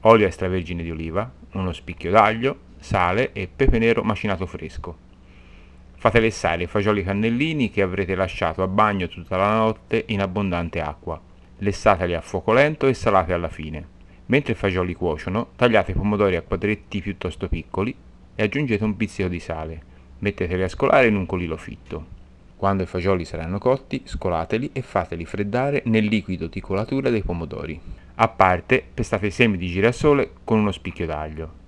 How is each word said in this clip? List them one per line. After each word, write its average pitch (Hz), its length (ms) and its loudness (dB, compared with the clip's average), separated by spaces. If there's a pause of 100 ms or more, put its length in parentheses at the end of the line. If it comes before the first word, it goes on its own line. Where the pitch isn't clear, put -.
olio 110 200 10
extravergine 90 580 -4
di 82 80 -6
oliva, 82 400 -4 (220)
uno 92 180 -4
spicchio - 400 -8
d'aglio, 113 460 4 (220)
sale 95 520 0
e 95 160 -8
pepe 127 300 2
nero 113 240 4
macinato 101 460 -2
fresco. 78 500 -12 (1000)
Fate 117 240 2
lessare 90 440 0
i 85 40 -4
fagioli 104 360 0
cannellini 117 680 0
che 98 140 0
avrete 92 320 -2
lasciato 92 480 -2
a 95 40 0
bagno 98 400 2
tutta 92 300 -8
la 101 180 2
notte 110 520 -2
in 104 120 -2
abbondante 90 640 -2
acqua. 78 400 -8 (380)
Lessateli 92 560 2
a 80 60 -2
fuoco - 300 -4
lento 139 360 4
e 131 60 2
salate 95 400 2
alla 87 160 -2
fine. 78 380 -10 (380)
Mentre 131 280 0
i - 20 0
fagioli 90 400 0
cuociono, 90 600 -4
tagliate 113 360 4
i 90 40 -4
pomodori 101 400 2
a 82 60 -2
quadretti 104 580 -4
piuttosto - 480 -6
piccoli 95 480 -4 (400)
e 110 80 0
aggiungete 110 400 0
un 107 140 0
pizzico 98 320 -2
di 87 100 -4
sale. 80 420 -8 (380)
Metteteli 92 440 -2
a 92 60 -2
scolare 135 380 4
in 107 80 4
un 95 120 -2
colino 87 280 -4
fitto. - 680 -14 (360)
Quando 98 260 0
i 85 40 -4
fagioli 90 380 0
saranno 82 340 -6
cotti, 131 460 -2
scolateli 92 680 -2
e 135 80 -6
fateli 87 440 -4
freddare 120 600 -2
nel 110 200 4
liquido 92 420 -2
di 90 140 -8
colatura 127 480 -2
dei 113 120 2
pomodori. 80 580 -6 (360)
A 113 120 4
parte, 92 540 4 (120)
pestate 95 320 -2
i 101 60 0
semi 110 260 2
di 87 100 -4
girasole 120 640 2 (100)
con 110 160 2
uno 104 120 2
spicchio 87 360 -6
d'aglio. 78 440 -8 (160)